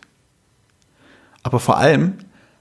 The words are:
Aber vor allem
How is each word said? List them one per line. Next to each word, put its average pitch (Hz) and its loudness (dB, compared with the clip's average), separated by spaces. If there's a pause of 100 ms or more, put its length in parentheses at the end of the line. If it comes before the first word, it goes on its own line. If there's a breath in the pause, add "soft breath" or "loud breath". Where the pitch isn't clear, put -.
(1400 soft breath)
Aber 120 -4
vor - 0
allem 151 2 (460 loud breath)